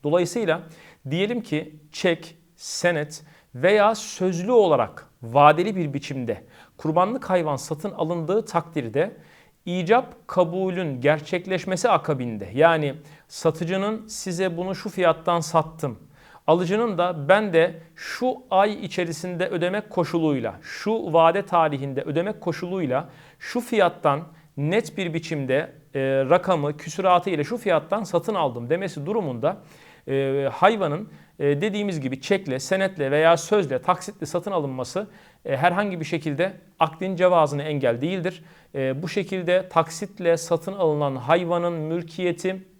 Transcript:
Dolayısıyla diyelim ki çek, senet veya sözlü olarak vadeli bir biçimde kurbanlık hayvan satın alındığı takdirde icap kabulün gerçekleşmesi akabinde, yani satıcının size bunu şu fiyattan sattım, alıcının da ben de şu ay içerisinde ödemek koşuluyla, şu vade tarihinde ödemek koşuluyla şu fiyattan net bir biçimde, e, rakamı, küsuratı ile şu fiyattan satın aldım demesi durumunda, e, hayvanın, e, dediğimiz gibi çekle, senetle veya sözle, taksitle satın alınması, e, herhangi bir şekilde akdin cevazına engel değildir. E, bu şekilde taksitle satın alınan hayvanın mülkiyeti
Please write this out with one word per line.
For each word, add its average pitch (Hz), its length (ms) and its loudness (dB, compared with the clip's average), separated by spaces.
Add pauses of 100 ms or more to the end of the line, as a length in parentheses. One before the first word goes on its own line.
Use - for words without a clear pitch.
Dolayısıyla 170 560 2 (500)
diyelim 208 300 0
ki - 360 -6 (160)
çek, - 440 -2 (200)
senet - 680 -4 (320)
veya 202 400 4
sözlü 185 580 -2
olarak 160 540 4 (160)
vadeli 151 540 6
bir 151 180 -4
biçimde 127 500 -6 (320)
kurbanlık 185 540 0
hayvan 156 260 2
satın 156 340 -6
alındığı 170 540 -2
takdirde 160 720 -2 (500)
icap 185 600 0
kabulün 180 720 0
gerçekleşmesi 175 920 0
akabinde, 117 640 -2
yani 151 400 4 (340)
satıcının 190 800 -2
size 180 500 -4
bunu 185 180 -4
şu - 140 -10
fiyattan 170 520 2
sattım, 151 580 -2 (480)
alıcının 185 520 2
da 170 300 -2
ben 202 240 4
de 165 220 4 (220)
şu - 400 -4 (140)
ay 202 340 2
içerisinde 175 640 -4
ödemek 185 420 -2
koşuluyla, 151 720 0
şu 214 500 -4
vade 165 300 6
tarihinde 139 600 0
ödemek 180 380 -4
koşuluyla 165 680 -4 (300)
şu - 220 -6
fiyattan 175 600 2 (360)
net 180 420 -2
bir 170 160 -4
biçimde, 147 580 -2 (220)
e, 139 60 -2 (300)
rakamı, 160 460 2
küsuratı 180 540 2
ile 147 140 0
şu 226 120 -4
fiyattan 190 460 0
satın 180 320 -2
aldım 123 360 -2
demesi 165 360 -4
durumunda, 165 500 -2 (520)
e, 135 440 0
hayvanın, 190 560 2 (300)
e, 143 220 0
dediğimiz 202 400 -2
gibi 131 200 -4
çekle, 190 400 -2
senetle 190 500 -2
veya 160 260 6
sözle, 160 460 0
taksitle 180 440 -4
satın 180 260 -4
alınması, 143 540 -4 (380)
e, 139 120 -2
herhangi 175 440 0
bir 156 40 -6
şekilde 160 480 -2 (260)
akdin 185 380 -2
cevazına 160 460 4
engel 135 380 0
değildir. 180 440 -4 (300)
E, 135 280 -2
bu 180 60 -6
şekilde 185 600 -2
taksitle 170 680 0
satın 165 360 -2
alınan 147 440 0
hayvanın 170 560 0
mülkiyeti 175 920 -4 (140)